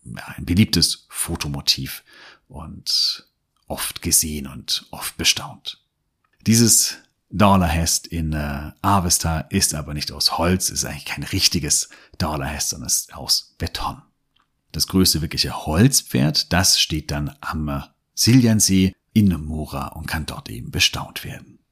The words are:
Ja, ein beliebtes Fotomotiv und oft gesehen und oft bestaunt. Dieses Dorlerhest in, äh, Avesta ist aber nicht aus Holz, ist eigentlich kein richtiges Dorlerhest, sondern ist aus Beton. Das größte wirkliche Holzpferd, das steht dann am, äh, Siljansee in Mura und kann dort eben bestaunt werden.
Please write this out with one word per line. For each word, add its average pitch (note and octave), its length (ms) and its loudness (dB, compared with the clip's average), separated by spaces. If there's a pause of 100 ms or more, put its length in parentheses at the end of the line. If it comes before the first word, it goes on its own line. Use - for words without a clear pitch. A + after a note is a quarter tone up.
Ja, G#1 220 -12 (100)
ein - 100 -12
beliebtes - 640 2
Fotomotiv - 920 -6 (440)
und - 800 -4 (400)
oft - 340 -8
gesehen D2+ 460 0
und - 420 -8
oft - 280 -10
bestaunt. - 680 -4 (640)
Dieses A2+ 500 4 (320)
Dorlerhest F2 800 2
in, D#2+ 260 -4
äh, D2 380 -6 (100)
Avesta E2+ 600 2
ist - 340 -2
aber D2 180 -8
nicht D2+ 180 -6
aus - 260 -2
Holz, F2+ 320 0
ist - 160 -6
eigentlich - 200 -10
kein - 180 -8
richtiges - 680 -2 (280)
Dorlerhest, D2 520 -4
sondern C2 180 -10
ist - 260 -4
aus - 440 -4
Beton. - 440 -6 (680)
Das - 160 -2
größte F#2 340 2
wirkliche - 440 -4
Holzpferd, - 840 2
das F2 280 4
steht - 320 -2
dann D2 280 -4
am, D2+ 300 -6
äh, C#2 120 -4 (340)
Siljansee G#2+ 800 6 (200)
in G#2 160 6 (160)
Mura D2+ 440 -6
und D#2 180 -12
kann D#2+ 180 -4
dort - 240 -12
eben - 220 -12
bestaunt - 520 -2
werden. - 360 -16 (120)